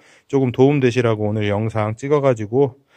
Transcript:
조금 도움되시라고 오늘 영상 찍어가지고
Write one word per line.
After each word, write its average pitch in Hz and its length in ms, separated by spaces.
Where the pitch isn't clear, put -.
조금 135 240
도움되시라고 120 800
오늘 104 180
영상 107 480
찍어가지고 135 800